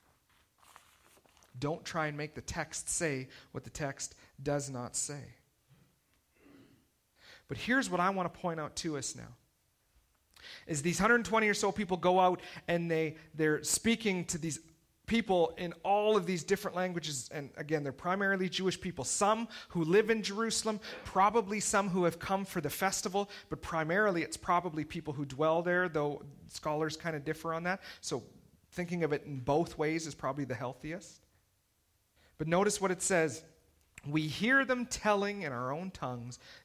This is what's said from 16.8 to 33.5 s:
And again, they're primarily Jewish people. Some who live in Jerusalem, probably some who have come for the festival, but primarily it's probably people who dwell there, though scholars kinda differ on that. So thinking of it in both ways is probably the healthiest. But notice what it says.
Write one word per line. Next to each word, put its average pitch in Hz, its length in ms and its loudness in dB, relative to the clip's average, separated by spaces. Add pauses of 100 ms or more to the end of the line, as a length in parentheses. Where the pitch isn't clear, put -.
And 143 240 -8
again, 151 260 -2
they're 139 100 -4
primarily 190 560 0
Jewish 185 320 0
people. 170 240 -6
Some 220 440 2 (200)
who 170 160 0
live 202 260 6
in 220 120 2
Jerusalem, 214 580 -2 (240)
probably 208 560 4
some 202 300 2
who 180 140 4
have 170 140 2
come 196 260 -2
for 180 160 -4
the 147 100 -2
festival, 196 580 0 (220)
but 147 100 -6
primarily 170 600 2
it's - 140 -6
probably 175 480 0
people 151 280 -8
who 139 140 -6
dwell 156 340 2
there, 180 280 2
though 147 360 -2 (240)
scholars 156 480 -2
kinda 156 220 -4
differ 156 340 -4
on 165 120 -4
that. 185 180 -2 (180)
So 131 220 -4 (480)
thinking 175 340 -2
of 147 80 0
it - 120 -2
in 143 160 -8
both 151 360 0
ways 160 300 0
is 135 80 -10
probably 143 300 -4
the 123 100 -4
healthiest. 151 720 -10 (1120)
But 156 80 -4
notice 196 340 2
what 190 120 2
it 175 100 -4
says. 160 420 2 (600)